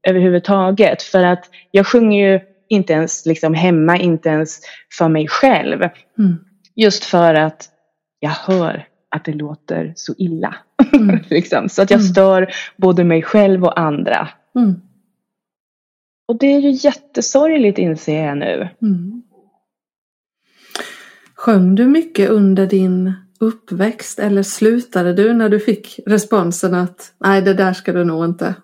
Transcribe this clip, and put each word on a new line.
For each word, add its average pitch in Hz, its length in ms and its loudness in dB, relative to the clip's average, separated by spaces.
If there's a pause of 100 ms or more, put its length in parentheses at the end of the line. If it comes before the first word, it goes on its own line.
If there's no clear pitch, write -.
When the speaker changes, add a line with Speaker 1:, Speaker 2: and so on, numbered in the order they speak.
Speaker 1:
överhuvudtaget, 185 920 2
för 185 220 0
att 175 200 0 (280)
jag 196 160 2
sjunger 208 440 2
ju 190 80 2 (300)
inte 180 240 0
ens 160 320 -2
liksom 160 280 -2
hemma, 170 440 2
inte 170 320 -2
ens 156 300 -4 (380)
för 170 120 0
mig 156 180 0
själv. 180 540 0 (380)
Speaker 2:
Mm. 185 160 2 (400)
Speaker 1:
Just 214 300 2
för 170 280 2
att 156 360 -2 (500)
jag 147 100 -6
hör 165 560 -4 (300)
att 151 100 -10
det 156 80 -6
låter 151 640 -10
så - 220 -12
illa. 165 380 -6 (380)
Speaker 2:
Mm. 208 300 2
Speaker 1:
<laughs> - 60 -20
Liksom. 160 400 -2
Så - 120 -2
att 196 100 0
jag 220 80 6
Speaker 2:
Mm. 190 120 2
Speaker 1:
stör 190 420 2 (240)
både 180 260 2
mig 165 180 2
själv 190 420 2
och 175 160 0
andra. 151 480 -2 (280)
Speaker 2:
Mm. 214 200 2 (1500)
Speaker 1:
Och 226 120 -4
det 277 160 2
är 285 40 2
ju 285 120 2
jättesorgligt, 269 1080 0
inser 156 480 -4
jag 143 120 -6
nu. 143 320 -6 (120)
Speaker 2:
Mm. 202 400 -4 (2250)
Sjöng 190 400 2
du 233 120 2
mycket 320 420 0
under 196 380 2
din 185 460 0 (260)
uppväxt, 220 800 -6
eller 202 240 0
slutade 208 680 -2
du 214 200 2
när 226 160 0
du 208 100 2
fick - 460 -6
responsen 190 720 0
att 180 440 -6
nej, 196 220 2
det 190 120 2
där 185 200 0
ska 185 200 -6
du 175 100 0
nog 165 220 -2
inte? 175 380 -6